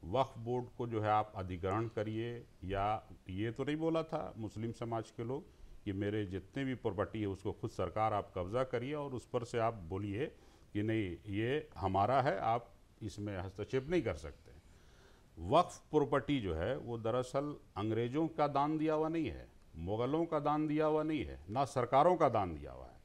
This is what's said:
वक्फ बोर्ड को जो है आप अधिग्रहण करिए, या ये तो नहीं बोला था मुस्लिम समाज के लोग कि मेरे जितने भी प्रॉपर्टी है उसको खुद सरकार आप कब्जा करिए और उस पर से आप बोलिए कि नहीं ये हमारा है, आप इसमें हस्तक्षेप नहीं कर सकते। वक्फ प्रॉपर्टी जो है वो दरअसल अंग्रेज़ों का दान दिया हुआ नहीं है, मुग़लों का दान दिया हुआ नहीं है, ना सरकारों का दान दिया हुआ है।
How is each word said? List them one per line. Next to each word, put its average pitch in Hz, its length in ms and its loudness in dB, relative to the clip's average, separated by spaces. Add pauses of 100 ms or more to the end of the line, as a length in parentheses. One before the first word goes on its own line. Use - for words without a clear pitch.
वक्फ 117 340 0
बोर्ड 120 280 -4 (120)
को 123 80 -4
जो 113 140 -2
है 107 100 2
आप 107 260 2
अधिग्रहण 95 520 -2
करिए, 113 580 -6 (180)
या 98 420 0 (240)
ये 101 200 -2
तो 123 140 -4
नहीं 147 120 -2
बोला 160 260 0
था 160 340 -6
मुस्लिम 110 360 -6
समाज 117 380 -4
के 117 140 -8
लोग 139 200 -6 (400)
कि 101 80 -2
मेरे 104 340 0
जितने 95 380 -4
भी 131 100 0
प्रॉपर्टी 104 460 -2
है 104 60 0
उसको 98 260 -4
खुद - 180 -4
सरकार 107 420 0
आप 101 220 -2
कब्जा 98 300 0
करिए 127 300 -4
और 143 200 -6
उस 117 120 -6
पर 120 180 -2
से 120 140 -2
आप 113 160 2
बोलिए 98 520 -4 (460)
कि 104 100 0
नहीं 107 340 0 (160)
ये 120 440 0
हमारा 101 460 4
है, 165 160 2
आप 117 340 0 (300)
इसमें 104 360 -6
हस्तक्षेप 104 500 -4
नहीं 170 140 2
कर 107 120 0
सकते। - 380 -14 (840)
वक्फ 135 400 4 (120)
प्रॉपर्टी 143 500 4
जो 92 140 0
है 92 220 0
वो 117 220 -6
दरअसल 127 580 0 (200)
अंग्रेज़ों 117 520 2
का 151 200 2
दान 143 300 2
दिया 156 160 2
हुआ 156 140 2
नहीं 160 180 0
है, 65 220 -8 (280)
मुग़लों 120 500 0
का 156 140 0
दान 151 260 2
दिया 151 200 2
हुआ 151 160 4
नहीं 156 220 0
है, 69 160 -10 (100)
ना 131 140 2
सरकारों 139 520 6
का 156 120 6
दान 98 260 2
दिया 71 180 -10
हुआ 64 140 -14
है। - 180 -20